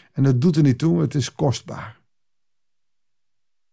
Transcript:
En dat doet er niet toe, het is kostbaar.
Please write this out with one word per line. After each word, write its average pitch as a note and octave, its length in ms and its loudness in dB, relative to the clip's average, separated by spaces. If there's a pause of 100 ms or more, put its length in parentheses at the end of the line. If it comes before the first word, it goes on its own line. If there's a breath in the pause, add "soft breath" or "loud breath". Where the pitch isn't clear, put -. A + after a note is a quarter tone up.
(120 soft breath)
En C3 120 -2
dat C3 180 2
doet E3 140 2
er D#3 80 4
niet C3 140 4
toe, E3 240 0
het C#3+ 140 -2
is C3+ 160 -4
kostbaar. - 680 -6 (1700)